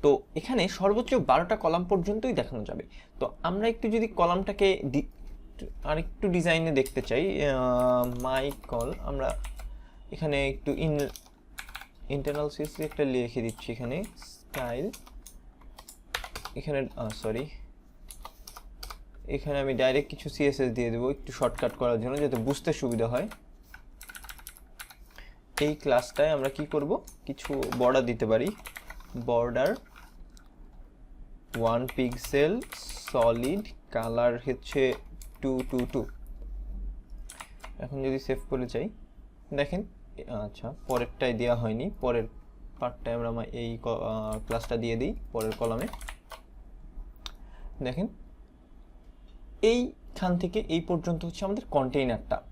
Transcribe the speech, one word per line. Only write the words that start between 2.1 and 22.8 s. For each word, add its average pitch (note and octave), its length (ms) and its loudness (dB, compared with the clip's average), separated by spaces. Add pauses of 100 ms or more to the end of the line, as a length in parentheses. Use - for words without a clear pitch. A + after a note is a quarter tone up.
দেখানো B2 320 -2
যাবে। - 200 -6 (360)
তো - 220 -2
আমরা G3 260 2
একটু A3+ 200 0
যদি A3+ 180 4
কলামটাকে F#3+ 800 4
ডি-, - 800 -4 (180)
আরেকটু D#3+ 440 -2
ডিজাইনে E3 420 4
দেখতে C3 320 4
চাই, D#3+ 380 2
আহ, B2+ 720 4 (140)
my C3 280 0 (180)
call, B2+ 300 -2
আমরা C#3 380 -2 (760)
এখানে C#3+ 360 2
একটু C#3 240 -2
in-, D3 360 2 (1000)
internal D3 380 -2
সিএসএস D3+ 320 -6
একটা D3+ 240 0
লিখে B2+ 380 0
দিচ্ছি A2+ 300 -4
এখানে, B2 320 -4 (140)
স্টাইল, C#3 720 -6 (1700)
এখানে, C#3 400 -2
আহ, A#2 120 -4
সরি, A2 380 -4 (1800)
এখানে C#3 300 -2
আমি C3+ 160 2
ডাইরেক্ট C3 360 4
কিছু - 180 -8
সিএসএস C#3 440 4
দিয়ে A#2+ 180 2
দেবো A#2+ 200 2
একটু - 220 -6
শর্টকাট A#2+ 400 0
করার A#2+ 280 2
জন্য, B2+ 200 -2
যাতে C3+ 160 2
বুঝতে C#3 360 0
সুবিধা A#2 360 2